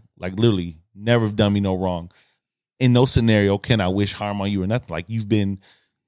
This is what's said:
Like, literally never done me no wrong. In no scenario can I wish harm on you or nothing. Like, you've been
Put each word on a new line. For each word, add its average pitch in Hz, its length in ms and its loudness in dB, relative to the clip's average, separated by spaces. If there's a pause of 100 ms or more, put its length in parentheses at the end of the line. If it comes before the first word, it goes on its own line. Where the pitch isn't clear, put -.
(180)
Like, 92 200 -8
literally 92 400 0 (160)
never 113 340 0
done 104 240 0
me 101 80 2
no 98 160 0
wrong. 90 340 -6 (680)
In 127 140 4
no 123 140 6
scenario 104 520 2
can 113 220 -2
I 90 80 0
wish 98 240 -2
harm 101 280 -6
on 98 100 -4
you 98 120 -2
or 90 40 -2
nothing. 110 240 -4
Like, 82 180 -8
you've 110 200 -6
been 101 300 0 (500)